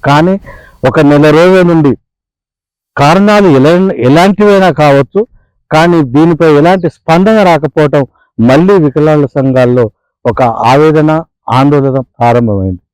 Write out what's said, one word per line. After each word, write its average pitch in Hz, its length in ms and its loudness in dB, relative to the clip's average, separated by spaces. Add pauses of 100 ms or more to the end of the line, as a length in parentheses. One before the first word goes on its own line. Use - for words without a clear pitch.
కానీ 160 260 0 (560)
ఒక 165 100 -4 (120)
నెల 147 140 2 (120)
రోజుల 185 320 2
నుండి 156 220 0 (1080)
కారణాలు 196 460 2 (120)
ఎలా, 143 120 2 (360)
ఎలాంటివైనా 190 640 2 (120)
కావచ్చు, 143 400 0 (520)
కానీ 170 260 2 (160)
దీనిపై 160 340 2 (100)
ఎలాంటి 175 280 0 (100)
స్పందన 190 400 0 (120)
రాకపోవటం 147 540 -2 (460)
మళ్ళీ 175 340 2
వికలాంగుల 151 540 -2
సంఘాల్లో 127 480 0 (460)
ఒక 110 100 -4 (300)
ఆవేదన, 156 400 0 (480)
ఆందోళన 135 400 0 (200)
ప్రారంభమైంది. 107 600 -2 (120)